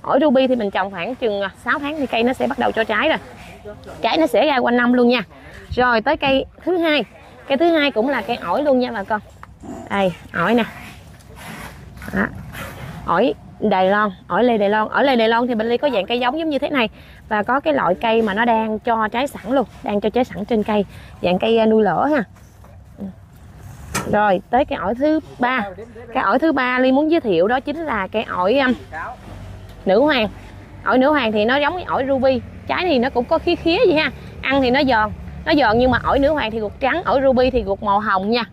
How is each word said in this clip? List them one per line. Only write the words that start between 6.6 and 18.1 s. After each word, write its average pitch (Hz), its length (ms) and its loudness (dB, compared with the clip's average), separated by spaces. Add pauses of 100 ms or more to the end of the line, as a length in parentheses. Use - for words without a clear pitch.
thứ 349 140 0
hai. 302 260 2 (440)
Cây 277 100 0
thứ 320 80 4
hai 302 260 2
cũng 226 180 0
là 254 120 -2
cây 233 140 -4
ổi 185 280 -2
luôn 269 160 4
nha 247 120 -2
bà 208 120 -6
con. 208 180 -2 (680)
Đây, 190 240 2 (200)
ổi 175 200 2
nè. 233 100 2 (1500)
Đó. 196 120 -2 (800)
Ổi 294 280 0 (260)
Đài 190 300 2
Loan, 208 200 2 (180)
ổi 185 160 0
lê 233 140 2
Đài 202 120 2
Loan. 214 180 0
Ổi 214 160 0
lê 277 120 2
Đài 226 140 2
Loan 233 180 2
thì 240 80 -2
bên 220 140 -2
Ly 240 80 0
có 294 120 0
dạng 196 160 0
cây 240 140 -2
giống 247 200 -2
giống 320 100 -2
như 269 100 -2
thế 285 100 -4
này. 247 200 0 (400)
Và 208 140 0
có 247 160 0
cái 302 140 0
loại 180 220 0
cây 226 260 0